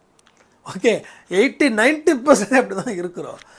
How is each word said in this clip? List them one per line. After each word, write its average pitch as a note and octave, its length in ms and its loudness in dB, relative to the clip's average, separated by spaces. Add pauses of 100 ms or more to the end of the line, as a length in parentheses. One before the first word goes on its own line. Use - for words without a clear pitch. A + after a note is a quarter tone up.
(640)
ஓகே, G#3+ 260 0 (380)
எயிட்டி C4+ 420 2
நைன்டி D4+ 440 2
பர்சன்ட் B3+ 420 2
அப்படி F#3+ 180 -2
தான் F#3+ 220 -8
இருக்கிறோம். F3 400 -10 (220)